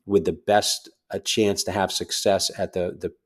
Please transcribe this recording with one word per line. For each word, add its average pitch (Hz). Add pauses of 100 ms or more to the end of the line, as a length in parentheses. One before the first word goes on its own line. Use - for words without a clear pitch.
with 98
the 87
best, - (220)
a 98
chance 101
to 113
have 98
success -
at 92
the, 90
the, 90 (120)